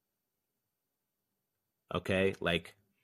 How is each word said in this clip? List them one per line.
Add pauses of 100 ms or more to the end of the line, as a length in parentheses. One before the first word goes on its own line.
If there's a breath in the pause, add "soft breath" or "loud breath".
(1900)
Okay,
like, (300)